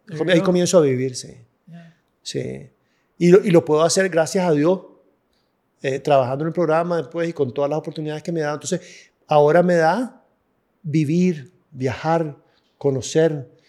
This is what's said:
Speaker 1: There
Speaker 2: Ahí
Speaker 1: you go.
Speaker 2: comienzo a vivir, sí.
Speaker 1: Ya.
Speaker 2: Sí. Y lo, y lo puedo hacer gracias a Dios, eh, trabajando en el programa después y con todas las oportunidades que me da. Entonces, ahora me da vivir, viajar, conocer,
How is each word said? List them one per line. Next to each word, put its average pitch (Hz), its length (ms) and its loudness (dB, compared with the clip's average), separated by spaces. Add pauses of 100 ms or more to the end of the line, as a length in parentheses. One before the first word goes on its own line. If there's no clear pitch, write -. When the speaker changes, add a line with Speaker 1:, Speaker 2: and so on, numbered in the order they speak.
Speaker 1:
There 156 240 -6
Speaker 2:
Ahí 180 60 4
Speaker 1:
you - 20 2
go. 190 60 0
Speaker 2:
comienzo 180 340 2
a - 20 8
vivir, 131 340 0
sí. - 200 -16 (320)
Speaker 1:
Ya. 165 280 -20 (280)
Speaker 2:
Sí. 131 440 -10 (520)
Y 175 100 4
lo, 180 160 8
y 208 60 0
lo 165 120 4
puedo 151 200 0
hacer 190 260 0
gracias 165 380 0
a 170 60 2
Dios, 165 280 0 (1000)
eh, 139 160 -4
trabajando 139 460 0
en - 20 -4
el 160 60 -6
programa 170 440 -2
después 165 320 -6
y 165 40 -8
con 131 200 -4
todas 143 160 -2
las 151 80 -4
oportunidades 151 460 -8
que - 80 -8
me 165 100 -4
da. 147 120 -4
Entonces, 151 280 -6 (460)
ahora 151 340 4
me 175 140 2
da 175 500 0 (560)
vivir, 156 720 -2 (180)
viajar, 147 680 -4 (420)
conocer, 143 680 -2 (220)